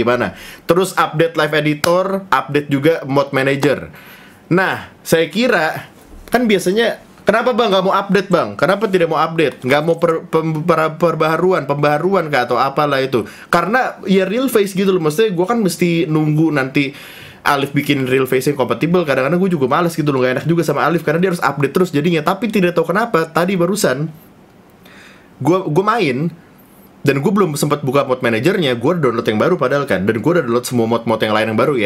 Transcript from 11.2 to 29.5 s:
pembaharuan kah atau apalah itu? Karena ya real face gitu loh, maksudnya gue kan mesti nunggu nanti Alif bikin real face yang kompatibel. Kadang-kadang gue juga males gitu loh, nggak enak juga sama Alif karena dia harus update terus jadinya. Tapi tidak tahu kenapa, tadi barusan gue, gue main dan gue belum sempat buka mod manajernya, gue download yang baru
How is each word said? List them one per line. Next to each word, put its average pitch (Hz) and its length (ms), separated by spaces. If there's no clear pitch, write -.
pembaharuan 147 640
kah 127 160
atau 120 160
apalah 139 400
itu? 127 240
Karena 185 560
ya 190 240
real 247 240
face 202 240
gitu 196 160
loh, 175 80
maksudnya 175 320
gue 175 160
kan 240 80
mesti 170 480
nunggu 156 480
nanti 135 400
Alif 143 320
bikin 139 320
real 131 240
face 131 240
yang - 20
kompatibel. 135 460
Kadang-kadang 143 400
gue 190 160
juga 131 80
males 165 320
gitu 147 160
loh, 127 80
nggak 127 180
enak - 60
juga 165 160
sama 139 240
Alif 165 160
karena 156 180
dia 190 140
harus 175 80
update 139 320
terus 180 160
jadinya. 156 320
Tapi 196 320
tidak 175 240
tahu 170 160
kenapa, 165 320
tadi 180 320
barusan 165 720
gue, 175 160
gue 160 240
main 170 480
dan 139 160
gue 185 140
belum 170 260
sempat 147 240
buka 135 240
mod 127 160
manajernya, 127 560
gue 135 160
download 120 320
yang 110 140
baru 160 180